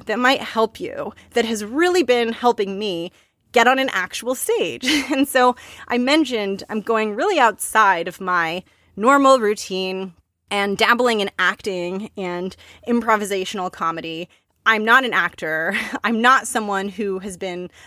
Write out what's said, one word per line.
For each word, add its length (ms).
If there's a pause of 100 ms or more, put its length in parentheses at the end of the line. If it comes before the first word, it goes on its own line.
that 120
might 220
help 380
you, 360 (160)
that 160
has 180
really 380
been 300
helping 460
me 320 (440)
get 140
on 100
an 140
actual 420
stage. 500
<laughs> 300
And 140
so 260 (320)
I 100
mentioned 720
I'm 120
going 340
really 240
outside 680
of 120
my 440 (320)
normal 420
routine 720 (380)
and 260
dabbling 440
in 180
acting 760
and 400 (320)
improvisational 840
comedy. 580 (380)
I'm 180
not 200
an 80
actor. 640 (120)
<laughs> 160
I'm 160
not 280
someone 400
who 320
has 160
been 340 (160)